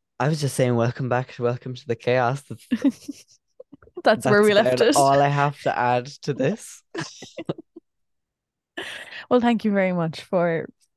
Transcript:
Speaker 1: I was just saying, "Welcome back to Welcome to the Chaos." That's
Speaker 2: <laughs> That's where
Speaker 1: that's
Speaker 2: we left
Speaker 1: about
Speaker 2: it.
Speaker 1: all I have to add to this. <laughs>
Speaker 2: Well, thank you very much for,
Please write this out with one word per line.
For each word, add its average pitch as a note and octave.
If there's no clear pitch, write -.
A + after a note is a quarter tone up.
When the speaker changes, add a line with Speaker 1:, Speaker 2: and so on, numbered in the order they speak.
Speaker 1:
I B2+
was D#3
just C3+
saying, B2
"Welcome A#2+
back B2
to B2
Welcome B2
to -
the A#2
Chaos." B2+
That's -
Speaker 2:
<laughs> -
That's A3
where G#3
Speaker 1:
that's G#3+
Speaker 2:
we G#3
left A3
Speaker 1:
about -
Speaker 2:
it. D4
Speaker 1:
all C#3
I C#3+
have C#3+
to -
add B2
to D3
this. -
<laughs> E4+
Speaker 2:
Well, B3
thank A#3
you G#3+
very F#3
much E3
for, E3+